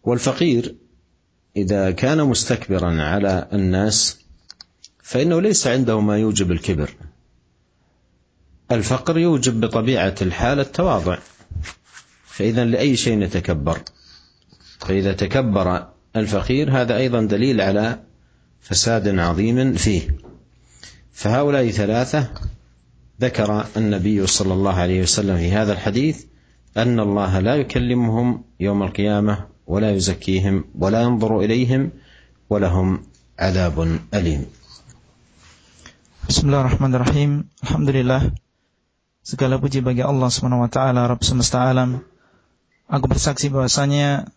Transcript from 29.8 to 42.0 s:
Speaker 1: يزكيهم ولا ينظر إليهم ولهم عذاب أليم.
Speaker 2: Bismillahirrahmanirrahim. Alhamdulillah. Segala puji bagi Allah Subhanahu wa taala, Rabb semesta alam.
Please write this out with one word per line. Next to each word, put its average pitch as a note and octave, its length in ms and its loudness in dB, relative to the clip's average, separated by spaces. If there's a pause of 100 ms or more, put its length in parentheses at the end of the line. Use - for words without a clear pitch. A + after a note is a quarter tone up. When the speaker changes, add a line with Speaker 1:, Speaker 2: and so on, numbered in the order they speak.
Speaker 1:
يزكيهم F#2+ 760 0 (140)
ولا G#2+ 220 2
ينظر A2 380 0
إليهم B2+ 520 0 (580)
ولهم F#2 540 0 (360)
عذاب E2 600 0 (140)
أليم. E2 280 -2 (1900)
Speaker 2:
Bismillahirrahmanirrahim. C#3 1200 2 (160)
Alhamdulillah. C3+ 680 0 (960)
Segala C3 320 0
puji C3+ 240 -2
bagi B2 200 0
Allah C3 280 0
Subhanahu B2 320 0
wa A#2 80 -2
taala, B2 360 2
Rabb A#2+ 160 0
semesta B2 440 2
alam. B2+ 320 0 (880)